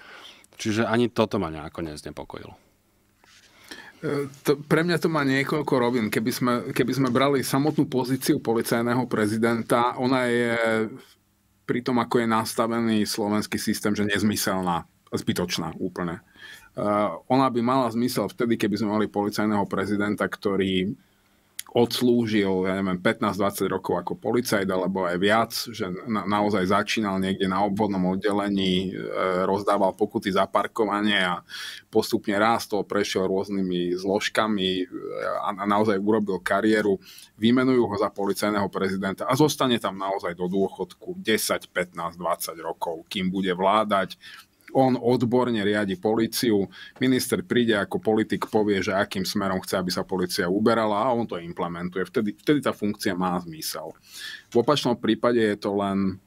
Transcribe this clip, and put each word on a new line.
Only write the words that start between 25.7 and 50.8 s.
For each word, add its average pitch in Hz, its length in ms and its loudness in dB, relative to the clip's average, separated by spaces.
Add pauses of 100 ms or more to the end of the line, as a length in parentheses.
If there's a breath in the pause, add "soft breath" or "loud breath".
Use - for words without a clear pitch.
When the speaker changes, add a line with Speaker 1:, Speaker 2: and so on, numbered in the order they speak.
Speaker 2:
že 101 160 -6 (160)
na-, 104 240 -2
naozaj 104 400 2
začínal 101 480 0
niekde 95 320 0
na 98 160 0
obvodnom 98 480 0
oddelení, 98 800 0
e, 107 160 -8 (400)
rozdával 101 480 0
pokuty 104 320 -2
za 95 160 2
parkovanie 104 720 0
a 90 240 0 (480 loud breath)
postupne 107 480 0
rástol, 107 480 2
prešiel 101 400 0
rôznymi 92 720 -2
zložkami, 95 880 0
e, 104 160 -12 (240)
a, 95 240 -4
a 101 160 -6
naozaj 104 320 2
urobil 104 480 0
kariéru. 104 560 2 (400 loud breath)
Vymenujú 123 480 4
ho 101 80 -4
za 101 160 0
policajného 101 560 -2
prezidenta 95 560 -4
a 123 80 0
zostane 135 480 2
tam 95 160 -4
naozaj 98 400 -4
do 90 80 -4
dôchodku 92 800 -4
desať, 101 480 -2
pätnásť, 87 480 -6
dvadsať 82 400 -4
rokov, 82 480 -6
kým 92 240 -2
bude 95 240 -2
vládať. 98 640 0 (520 loud breath)
On 131 240 4
odborne 120 640 2
riadi 101 400 0
políciu, 110 640 2 (320 loud breath)
minister 123 480 0
príde 113 320 2
ako 98 240 -2
politik, 110 480 0
povie, 101 320 2
že 107 80 -2
akým 98 320 0
smerom 95 400 -2
chce, - 160 -2
aby 90 160 -2
sa 98 80 -2
polícia 90 480 -2
uberala, 110 480 2